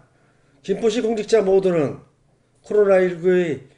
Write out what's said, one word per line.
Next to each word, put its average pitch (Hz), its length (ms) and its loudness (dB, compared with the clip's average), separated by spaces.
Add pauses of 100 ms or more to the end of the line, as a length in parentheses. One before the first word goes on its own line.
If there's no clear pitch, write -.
(640)
김포시 214 380 -2
공직자 220 420 0
모두는 185 560 0 (640)
코로나 202 360 2
일구의 180 680 -2 (100)